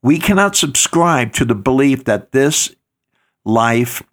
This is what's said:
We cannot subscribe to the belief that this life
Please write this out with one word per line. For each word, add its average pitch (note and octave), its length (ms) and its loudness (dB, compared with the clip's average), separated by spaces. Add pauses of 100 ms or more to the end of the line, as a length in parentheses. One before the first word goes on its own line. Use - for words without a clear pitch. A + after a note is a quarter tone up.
We C#3 160 2
cannot G3 380 0
subscribe D#3 760 0
to C#3 100 0
the A#2 100 0
belief C3 500 0
that G#2 280 -4
this C#3 420 0 (680)
life A#2 580 0 (100)